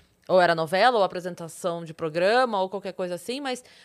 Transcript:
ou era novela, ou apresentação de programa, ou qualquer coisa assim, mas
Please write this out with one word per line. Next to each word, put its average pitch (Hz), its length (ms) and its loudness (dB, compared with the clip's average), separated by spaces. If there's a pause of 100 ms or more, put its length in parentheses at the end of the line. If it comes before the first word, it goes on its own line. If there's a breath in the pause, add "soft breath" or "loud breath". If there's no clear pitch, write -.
(300 soft breath)
ou 180 120 6
era 170 120 6
novela, 185 440 2
ou 202 80 4
apresentação 170 800 -6
de 160 80 -12
programa, 196 680 0
ou 185 80 -2
qualquer 190 220 -8
coisa 180 240 -6
assim, 240 240 -8
mas 262 240 -8 (220 loud breath)